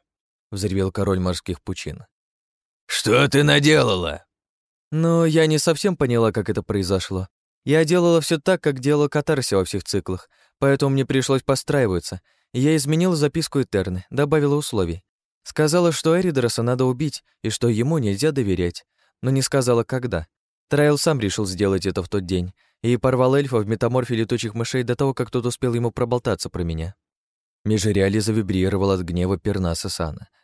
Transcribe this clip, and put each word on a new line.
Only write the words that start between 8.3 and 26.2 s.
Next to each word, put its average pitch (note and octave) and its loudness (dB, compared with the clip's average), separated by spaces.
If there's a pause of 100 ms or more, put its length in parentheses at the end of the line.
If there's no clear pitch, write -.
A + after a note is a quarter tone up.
так, F#3 0
как C#3 -2
делала D3 2
катарсия C#3+ 0
во F#2+ 4
всех F#2+ -6
циклах, - -6 (300)
поэтому C#3 2
мне C3+ 0
пришлось C3+ 0
подстраиваться. A#2+ -2 (320)
Я C#3+ 2
изменила D#3+ 0
записку D3+ -2
Этерны, F#2 -2
добавила C#3+ 2
условий. F#2+ -2 (400)
Сказала, E3 2
что D#3+ 2
Эридроса C3 0
надо B2+ 0
убить B2+ -2 (180)
и A2 -4
что A#2 0
ему B2 0
нельзя A#2 0
доверять, F#2+ -2 (380)
но B2+ -2
не C3+ 2
сказала, B2 0
когда. A#2 -4 (400)
Трайл D3 2
сам D3 0
решил G#2 -2
сделать F#2+ 0
это F#2 -4
в - -10
тот G2 -4
день F2+ -2 (280)
и A#2+ 2
порвал C3 2
эльфа C3 0
в G2+ -4
метаморфе A#2+ -2
летучих A2+ -2
мышей A#2 -4
до A#2 -2
того, C3+ 0
как - -4
тот A#2+ -4
успел B2 -2
ему A#2+ -2
проболтаться A#2+ -2